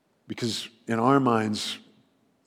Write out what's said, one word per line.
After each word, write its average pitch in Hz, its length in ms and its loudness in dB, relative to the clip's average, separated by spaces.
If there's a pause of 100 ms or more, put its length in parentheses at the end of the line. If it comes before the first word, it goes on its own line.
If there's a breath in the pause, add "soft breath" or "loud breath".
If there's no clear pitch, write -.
(280)
because 113 400 -6 (200)
in 113 120 -2
our 135 200 4
minds, 110 580 0 (680)